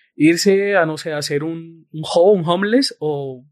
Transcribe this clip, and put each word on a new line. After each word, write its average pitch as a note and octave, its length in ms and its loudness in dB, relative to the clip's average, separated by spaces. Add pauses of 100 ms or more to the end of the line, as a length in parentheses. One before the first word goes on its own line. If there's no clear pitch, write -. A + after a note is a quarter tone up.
(160)
Irse F#3+ 600 2
a, E3+ 100 4
no D#3 120 -4
sé, D#3+ 160 -8
a D3 40 -6
hacer D3 260 -4
un, E3 480 -12
un D#3 120 -10
ho-, F3 280 4
un F#3 160 2
homeless G#3 520 0
o C#3 520 -6